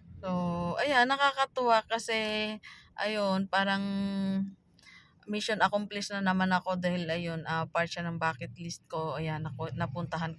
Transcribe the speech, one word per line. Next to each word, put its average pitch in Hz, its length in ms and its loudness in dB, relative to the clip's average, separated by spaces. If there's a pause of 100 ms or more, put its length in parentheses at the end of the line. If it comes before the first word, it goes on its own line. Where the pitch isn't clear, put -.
(240)
So, 175 560 -2
ayan, 262 240 6
nakakatuwa 262 840 4
kasi, 214 680 -2 (400)
ayun, 196 560 0
parang 196 320 2 (1400)
mission 208 320 -2
accomplished 202 560 0
na 190 160 2
naman 185 240 2
ako 185 240 -2
dahil, 175 240 0
ayun, 165 400 -4
ah, 160 240 -2
part 170 240 -2
siya 170 160 -6
ng 170 80 -4
bucket 160 400 -4
list 170 320 -12
ko. 160 320 -4
Ayan, 156 240 -4
naku-, 160 320 -6
napuntahan 165 640 -4